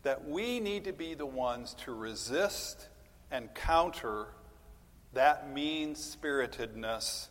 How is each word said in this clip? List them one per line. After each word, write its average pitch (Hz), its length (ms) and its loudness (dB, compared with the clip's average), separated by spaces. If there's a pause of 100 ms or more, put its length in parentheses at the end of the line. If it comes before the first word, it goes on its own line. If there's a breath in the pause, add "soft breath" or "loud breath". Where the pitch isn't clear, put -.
that 135 240 0
we 226 320 0
need 202 260 -2
to 185 80 -4
be 160 200 -6
the 147 120 -4
ones 123 480 -2 (120)
to 123 80 -6
resist 113 960 -2 (420)
and 120 220 -4
counter 165 720 2 (880)
that 143 360 6
mean-spiritedness 139 1800 -2